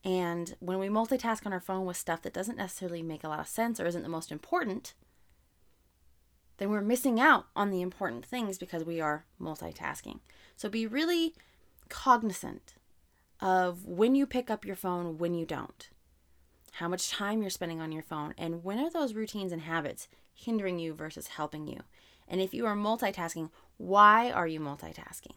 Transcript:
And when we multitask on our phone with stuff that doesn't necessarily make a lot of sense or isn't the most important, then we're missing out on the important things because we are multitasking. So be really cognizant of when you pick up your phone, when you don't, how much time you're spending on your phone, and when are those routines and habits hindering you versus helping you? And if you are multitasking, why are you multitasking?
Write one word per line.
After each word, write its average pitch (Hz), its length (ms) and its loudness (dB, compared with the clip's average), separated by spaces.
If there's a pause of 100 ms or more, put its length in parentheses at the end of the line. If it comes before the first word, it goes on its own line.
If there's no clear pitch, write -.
And 175 540 0
when 185 220 -2
we 196 80 -2
multitask 226 580 0
on 196 60 -4
our 180 80 -2
phone 190 260 -2
with 175 100 -4
stuff 165 260 -4
that - 120 -8
doesn't 202 220 -4
necessarily 175 460 -6
make 160 200 -6
a 156 60 -6
lot 156 120 -4
of 156 60 -6
sense 226 320 -2
or - 80 0
isn't 175 160 -2
the - 60 -6
most 165 240 -6
important, - 640 -2 (1600)
then 202 120 -2
we're 208 100 0
missing 233 380 2
out 277 280 8 (100)
on 202 140 2
the 185 100 0
important 180 460 -4
things 214 320 -4
because 170 260 -6
we 165 160 -4
are 151 240 0 (160)
multitasking. - 800 -8 (360)
So 214 120 -6
be 226 180 0
really 330 480 2 (540)
cognizant - 840 2 (680)
of 185 460 4
when 214 280 6
you 277 120 6
pick 247 240 -2
up 208 140 -2
your 196 120 -6
phone, 175 420 -2
when 175 160 0
you 165 120 -2
don't, - 420 -8 (840)
how 170 160 -4
much 180 220 -2
time 208 300 0
you're 196 100 -2
spending 165 300 -4
on 160 120 -6
your 156 100 -6
phone, 151 360 -6
and 170 240 -4
when 196 160 -4
are 311 120 0
those 294 240 0
routines 214 380 -4
and 165 100 -6
habits 165 460 -4 (240)
hindering 196 460 -2
you 165 160 -4
versus 156 340 -10
helping 151 380 -6
you? - 140 -10 (480)
And 185 120 0
if 190 140 -2
you 233 120 0
are 208 100 2
multitasking, 196 760 -2 (260)
why 208 540 8
are 170 160 0
you 160 140 -4
multitasking? - 760 -10